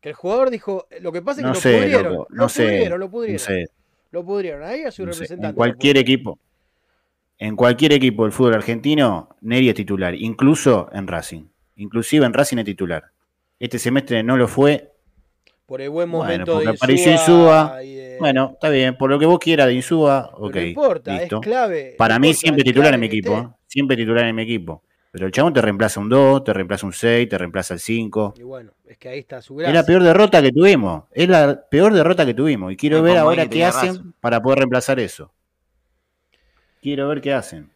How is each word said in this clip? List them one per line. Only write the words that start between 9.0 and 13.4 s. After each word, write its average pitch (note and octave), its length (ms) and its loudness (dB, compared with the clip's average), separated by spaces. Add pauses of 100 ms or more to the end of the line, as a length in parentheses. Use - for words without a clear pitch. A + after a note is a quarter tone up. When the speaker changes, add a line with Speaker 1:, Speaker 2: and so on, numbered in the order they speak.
Speaker 2:
Neri A#2+ 280 0
es G#2 60 0
titular, F#2+ 380 -4
incluso A2+ 800 0
en G2 160 -10
Racing. E2 380 -10 (320)
Inclusive A2+ 480 0
en A#2 80 -2
Racing C#3 260 0
es A2 60 -6
titular. F2 460 -8 (480)